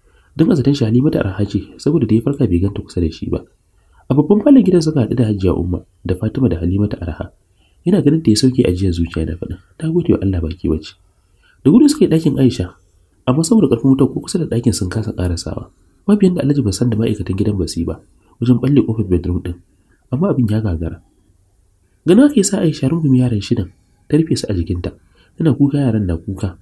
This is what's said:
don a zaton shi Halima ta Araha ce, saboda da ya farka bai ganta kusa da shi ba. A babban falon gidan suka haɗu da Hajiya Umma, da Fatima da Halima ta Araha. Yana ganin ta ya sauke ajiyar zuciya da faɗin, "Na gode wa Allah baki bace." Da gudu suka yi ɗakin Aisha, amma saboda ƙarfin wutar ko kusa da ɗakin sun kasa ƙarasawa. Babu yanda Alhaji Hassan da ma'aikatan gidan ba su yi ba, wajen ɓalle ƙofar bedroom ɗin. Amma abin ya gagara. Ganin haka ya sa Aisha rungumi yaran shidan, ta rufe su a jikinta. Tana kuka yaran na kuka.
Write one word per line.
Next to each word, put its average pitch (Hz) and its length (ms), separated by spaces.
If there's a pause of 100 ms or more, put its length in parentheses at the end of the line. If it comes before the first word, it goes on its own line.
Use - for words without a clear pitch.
(380)
don 160 140
a 190 40
zaton 139 220
shi 127 80
Halima 123 260
ta - 80
Araha 101 240
ce, 101 160 (220)
saboda 151 260
da 107 80
ya 113 60
farka 139 260
bai 87 140
ganta 98 180
kusa - 220
da 80 100
shi - 160
ba. 82 160 (640)
A 131 80
babban 175 300
falon 269 180
gidan 180 160
suka 151 240
haɗu - 140
da 123 100
Hajiya 95 300
Umma, 87 260 (220)
da 92 100
Fatima 120 320
da 85 140
Halima 98 260
ta 101 140
Araha. 80 320 (500)
Yana 180 160
ganin 151 240
ta - 80
ya 107 80
sauke 127 240
ajiyar 90 320
zuciya 82 320
da 82 80
faɗin, - 220 (240)
"Na 160 100
gode 165 220
wa - 80
Allah 92 180
baki 82 320
bace." - 240 (720)
Da 135 60
gudu 277 180
suka - 160
yi 160 80
ɗakin 151 260
Aisha, 120 360 (520)
amma 135 160
saboda 196 240
ƙarfin 120 240
wutar 131 160
ko 147 160
kusa - 160
da 156 60
ɗakin 117 260
sun 98 160
kasa 107 240
ƙarasawa. - 560 (400)
Babu 202 160
yanda 180 160
Alhaji 139 240
Hassan 107 260
da 110 60
ma'aikatan 107 400
gidan 101 240
ba 82 80
su - 140
yi 82 40
ba, 82 140 (400)
wajen 120 240
ɓalle 135 220
ƙofar 110 240
bedroom 87 340
ɗin. 87 120 (560)
Amma 160 200
abin 127 160
ya 110 160
gagara. 82 380 (1040)
Ganin 202 160
haka 285 160
ya 190 80
sa - 160
Aisha 147 240
rungumi 147 320
yaran 120 240
shidan, - 280 (360)
ta - 80
rufe 160 240
su - 80
a 104 80
jikinta. 87 400 (420)
Tana 165 160
kuka 143 240
yaran 110 300
na 85 100
kuka. 95 440